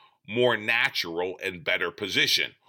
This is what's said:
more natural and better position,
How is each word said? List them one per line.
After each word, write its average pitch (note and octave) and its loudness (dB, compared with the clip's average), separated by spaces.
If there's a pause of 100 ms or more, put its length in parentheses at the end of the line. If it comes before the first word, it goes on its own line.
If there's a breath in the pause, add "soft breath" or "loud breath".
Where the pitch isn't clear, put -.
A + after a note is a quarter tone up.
(280 soft breath)
more A#2+ 4
natural G#2+ -2
and F2+ -6
better F#2+ 0
position, G2 0 (180 soft breath)